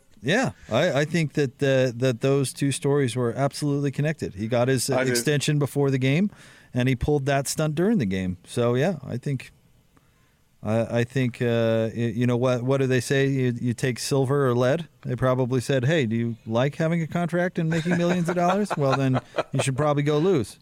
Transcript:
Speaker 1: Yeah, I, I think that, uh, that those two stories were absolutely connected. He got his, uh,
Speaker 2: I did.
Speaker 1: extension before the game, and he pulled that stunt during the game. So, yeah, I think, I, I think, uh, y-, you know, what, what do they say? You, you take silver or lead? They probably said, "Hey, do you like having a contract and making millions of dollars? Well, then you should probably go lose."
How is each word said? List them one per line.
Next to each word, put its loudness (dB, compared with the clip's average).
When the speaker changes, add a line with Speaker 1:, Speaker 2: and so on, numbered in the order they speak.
Speaker 1:
Yeah, 0
I, 2
I 0
think -2
that, -2
uh, 2
that 0
those 2
two -2
stories 0
were 0
absolutely -2
connected. -4
He -6
got 2
his, 0
uh, 0
Speaker 2:
I 2
did. 0
Speaker 1:
extension 0
before 0
the 0
game, 2
and 2
he 2
pulled 0
that 0
stunt -2
during 2
the 0
game. -2
So, 0
yeah, 0
I -6
think, -8
I, -2
I 0
think, -2
uh, 2
y-, -2
you 0
know, 2
what, 0
what 2
do 2
they 2
say? 0
You, 0
you -2
take -2
silver 0
or 2
lead? 0
They -4
probably 0
said, 0
"Hey, 2
do -2
you -2
like 0
having 0
a -4
contract -2
and 0
making 0
millions 0
of -2
dollars? 0
Well, 2
then 2
you -2
should -2
probably 0
go 0
lose." 0